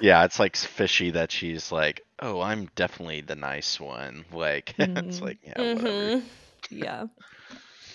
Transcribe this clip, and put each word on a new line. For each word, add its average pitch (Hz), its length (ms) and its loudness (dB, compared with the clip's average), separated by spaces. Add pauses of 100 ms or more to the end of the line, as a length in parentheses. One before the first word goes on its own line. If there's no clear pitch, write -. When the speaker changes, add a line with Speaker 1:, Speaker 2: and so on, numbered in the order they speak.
Speaker 1:
yeah, 90 240 10
it's, - 140 2
like, 101 180 4
fishy - 560 0
that 82 200 0
she's 82 400 -6
like, 78 300 2 (160)
"Oh, 107 220 -4
I'm 104 340 -2
definitely 85 480 -4
the 73 140 -8
nice 71 440 -4
one." 69 520 -10
Like, 76 440 -2
<laughs> - 20 0
it's 180 420 -2
Speaker 2:
Mm-hmm. - 20 -10
Speaker 1:
like, - 220 -8
yeah, - 260 -6
whatever. 220 420 -2
Speaker 3:
Mm-hmm. 247 140 0 (440)
Speaker 2:
Yeah. - 360 -8 (880)